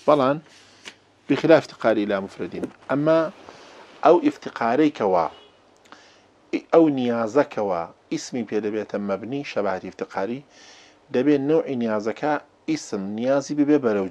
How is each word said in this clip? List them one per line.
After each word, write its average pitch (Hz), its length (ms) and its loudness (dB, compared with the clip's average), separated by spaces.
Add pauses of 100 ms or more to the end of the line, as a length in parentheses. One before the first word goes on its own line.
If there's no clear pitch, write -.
بەڵام 143 320 2 (920)
بخلاف 151 280 6
افتقاری 110 480 -2
لا 101 200 0
مفردین. 90 400 -10 (240)
ئەمە 151 300 2 (840)
ئەو 160 140 8 (120)
افتقارەی 135 680 0
کەوا، 92 300 2 (1500)
ئەو 170 120 8 (140)
نیازەکەوە 117 800 0 (300)
ئیسمی 135 380 -6
پێ 113 160 -2
دەبێتە 104 320 -4 (120)
مەبنی، 110 320 -6 (100)
شەباهەتی 98 400 -4
افتقاری، 104 520 -8 (720)
دەبێت 135 360 2
نوعی 151 340 0
نیازەکە 110 500 -4 (360)
ئیسم 120 320 -6 (160)
نیازی 135 420 -2
ببێ 147 260 4
بەرەو 101 260 0